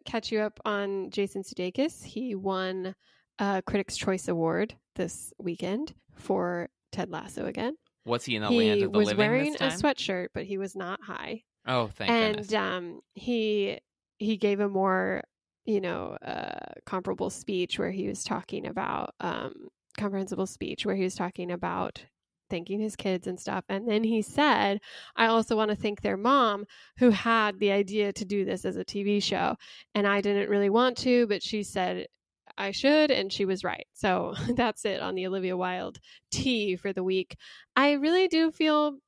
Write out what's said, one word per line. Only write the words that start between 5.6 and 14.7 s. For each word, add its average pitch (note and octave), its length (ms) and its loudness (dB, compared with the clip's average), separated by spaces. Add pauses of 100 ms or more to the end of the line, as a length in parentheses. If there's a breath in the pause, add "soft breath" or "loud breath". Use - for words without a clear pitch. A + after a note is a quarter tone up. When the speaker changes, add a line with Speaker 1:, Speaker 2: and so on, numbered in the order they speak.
Speaker 1:
for F3 540 -2 (220)
Ted F3+ 200 -4
Lasso - 360 -8
again. C4+ 300 -4 (280)
Speaker 2:
Was A#2+ 200 -2
he B2 120 -2
in G#2+ 60 -2
the G#2 60 0
Speaker 1:
He A#3 100 4 (120)
Speaker 2:
land G#3 120 4
of F#3+ 100 0
the G#3 60 4
Speaker 1:
was G#3 80 6
Speaker 2:
living G#3 120 2
Speaker 1:
wearing B3+ 340 4
Speaker 2:
this C#4+ 80 -6
time? C4+ 100 2
Speaker 1:
a - 120 -2
sweatshirt, G3 520 0
but F#3+ 100 -6
he F#3+ 140 -4
was G3 160 -6
not F#3+ 280 -6
high. G#3 420 -10 (220)
Speaker 2:
Oh, A#2+ 280 2
thank - 160 -4
Speaker 1:
And, A3+ 280 2
Speaker 2:
goodness. G#3 160 -6
Speaker 1:
um, F#3 460 -4 (140)
he, G#3+ 640 0 (400)
he G#3+ 180 0
gave G3+ 220 2
a G#3 100 2
more, F#3+ 540 0 (420)